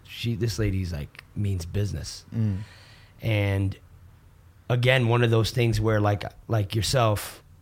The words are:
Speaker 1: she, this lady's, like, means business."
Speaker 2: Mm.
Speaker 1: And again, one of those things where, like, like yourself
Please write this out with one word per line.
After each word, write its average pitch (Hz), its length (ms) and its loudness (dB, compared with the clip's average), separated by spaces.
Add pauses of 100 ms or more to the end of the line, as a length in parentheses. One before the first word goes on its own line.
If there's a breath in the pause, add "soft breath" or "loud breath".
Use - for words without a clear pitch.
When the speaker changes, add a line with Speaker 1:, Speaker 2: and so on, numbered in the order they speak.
Speaker 1:
she, 117 280 -6
this 107 220 -2
lady's, 95 360 -2
like, - 280 -10 (140)
means 98 300 -2
business." 87 580 -4 (100)
Speaker 2:
Mm. 107 260 0 (640 loud breath)
Speaker 1:
And 101 560 0 (920)
again, 123 400 4
one 120 120 4
of 117 100 4
those 113 200 2
things 117 300 2
where, 107 180 2
like, 101 240 2 (240)
like 107 280 -2
yourself 110 680 0 (180)